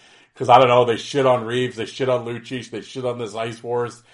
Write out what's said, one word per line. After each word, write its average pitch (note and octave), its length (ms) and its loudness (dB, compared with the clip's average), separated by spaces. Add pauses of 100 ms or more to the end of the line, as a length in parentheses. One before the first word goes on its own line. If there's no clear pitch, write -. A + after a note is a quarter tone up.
(340)
'Cause B2 140 -2
I B2 100 10
don't C3 100 6
know, B2 160 6
they A#2 120 0
shit C3+ 300 -2
on B2 180 2
Reeves, A#2+ 320 -4
they A2 100 -6
shit - 220 -4
on A#2+ 180 0
Lucic, A#2 440 -10
they A2 100 -10
shit B2+ 240 -10
on A#2+ 140 -4
this A2 160 -10
Ice A2+ 280 -8
Wars. A#2+ 400 -6 (120)